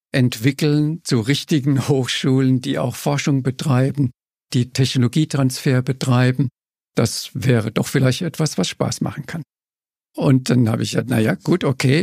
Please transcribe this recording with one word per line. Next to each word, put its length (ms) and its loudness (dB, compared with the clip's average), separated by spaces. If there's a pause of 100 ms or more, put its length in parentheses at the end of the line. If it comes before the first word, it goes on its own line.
(100)
entwickeln 920 0
zu 160 0
richtigen 680 0
Hochschulen, 720 2
die 180 -4
auch 180 -4
Forschung 460 0
betreiben, 680 0 (440)
die 180 0
Technologietransfer 1080 0
betreiben. 680 0 (480)
Das 380 -2
wäre 360 0
doch 160 -2
vielleicht 360 0
etwas, 340 -4
was 140 -2
Spaß 320 -4
machen 240 -6
kann.“ 160 -10 (720)
Und 320 2
dann 220 4
habe 120 -2
ich 100 -4
gesagt, 180 -2
„Na 100 2
ja, 140 2
gut, 280 0
okay, 400 2